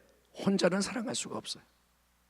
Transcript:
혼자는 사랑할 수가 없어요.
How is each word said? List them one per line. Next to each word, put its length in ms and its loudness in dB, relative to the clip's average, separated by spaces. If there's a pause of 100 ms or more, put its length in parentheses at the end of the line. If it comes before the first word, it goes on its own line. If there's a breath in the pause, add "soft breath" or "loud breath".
(440)
혼자는 360 4
사랑할 340 -2
수가 240 -6
없어요. 240 -10 (680)